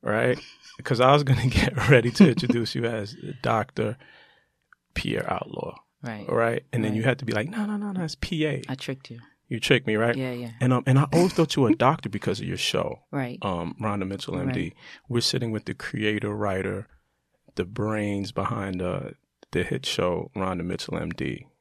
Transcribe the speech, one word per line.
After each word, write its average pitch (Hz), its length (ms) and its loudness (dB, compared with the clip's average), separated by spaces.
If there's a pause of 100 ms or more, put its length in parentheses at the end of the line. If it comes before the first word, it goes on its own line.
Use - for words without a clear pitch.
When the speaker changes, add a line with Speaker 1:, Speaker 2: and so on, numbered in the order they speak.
Speaker 1:
Right? 120 360 2 (460)
'Cause 117 160 2
I 127 120 8
was 147 120 6
gonna 127 220 4
<laughs> - 20 4
get 117 400 2
ready 127 220 8
to 190 180 10
introduce 120 460 0
you 117 100 -2
as 113 320 -4 (260)
Doctor 113 540 0 (960)
Pierre - 400 -4
Outlaw. - 440 -6 (260)
Speaker 2:
Right. 107 260 -10
Speaker 1:
Right? 117 340 0 (120)
And 117 100 0
then 107 80 0
Speaker 2:
Right. 107 60 0
Speaker 1:
you 110 60 -2
had 123 160 2
to - 40 -8
be 113 80 -4
like, 107 160 -2
"No, 214 160 -4
no, 208 140 -4
no, 208 140 -6
no, 185 120 -4
it's 156 120 -8
P 156 300 -4
A." 143 220 -4
Speaker 2:
I 131 60 -4
tricked 131 360 -10
you. 117 100 -16 (280)
Speaker 1:
You 113 120 -4
tricked - 260 2
me, 110 100 2
right? 117 180 2
Speaker 2:
Yeah, 131 180 -4
yeah. 120 180 -10 (100)
Speaker 1:
And, 127 140 4
um, 123 120 2
and 135 120 8
I 151 120 6
always 175 220 4
thought - 240 2
you 143 60 4
were 117 80 6
a 104 40 6
doctor 120 360 2
because 98 300 -2
of - 60 -6
your 90 120 -4
show. - 420 -2 (100)
Speaker 2:
Right. 127 300 -6
Speaker 1:
Um, 85 400 -4
Rhonda 104 260 -2
Mitchell, 95 320 -6
M 90 140 -2
D. 123 80 -2
Speaker 2:
Right. 85 140 -6 (340)
Speaker 1:
We're 120 140 0
sitting 117 300 -2
with 107 120 -4
the 113 100 -6
creator, 107 640 -2
writer, 98 500 -4 (680)
the 92 100 -2
brains 104 680 -2
behind, 98 500 -4
uh, 90 280 -4 (420)
the 90 100 0
hit - 240 -4
show, 87 500 -2
Rhonda 92 300 -4
Mitchell, 87 320 -6
M - 100 -4
D - 380 -6 (140)